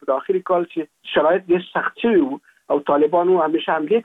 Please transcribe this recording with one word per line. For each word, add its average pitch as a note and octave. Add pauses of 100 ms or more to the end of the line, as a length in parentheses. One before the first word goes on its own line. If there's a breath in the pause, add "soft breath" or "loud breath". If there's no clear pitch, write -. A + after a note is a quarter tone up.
په -
د C3
آخري F#3 (100)
کال F3
چې -
شرایط F3+
ډېر F3+
سخت -
شوي A3+
وو C#3 (320 soft breath)
او D3 (140)
طالبانو E3+
همیشه D#3+
حملې D#3+